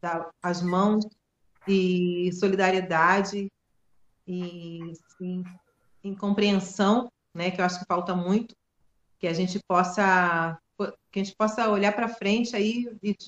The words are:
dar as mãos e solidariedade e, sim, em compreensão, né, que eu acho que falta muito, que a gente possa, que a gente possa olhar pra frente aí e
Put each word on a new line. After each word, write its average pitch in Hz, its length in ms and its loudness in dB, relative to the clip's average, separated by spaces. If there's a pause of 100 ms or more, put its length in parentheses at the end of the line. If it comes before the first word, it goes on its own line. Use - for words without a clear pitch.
dar 170 280 -6 (120)
as 175 220 -2
mãos 202 420 2 (600)
e 180 640 2
solidariedade 190 1160 2 (760)
e, 170 680 -10 (240)
sim, 180 260 -8 (600)
em 202 120 -8
compreensão, 202 960 2 (220)
né, 175 180 -4
que 180 100 -4
eu 180 40 2
acho 180 140 -2
que - 60 -12
falta 180 300 -2
muito, 185 400 0 (640)
que 185 80 -4
a 165 60 -2
gente 180 340 -2
possa, 180 920 2 (540)
que - 80 -4
a 196 40 0
gente 196 120 -8
possa 214 340 0
olhar 202 240 2
pra 226 140 -2
frente 220 480 -2
aí 226 360 -2 (120)
e 208 120 -2 (120)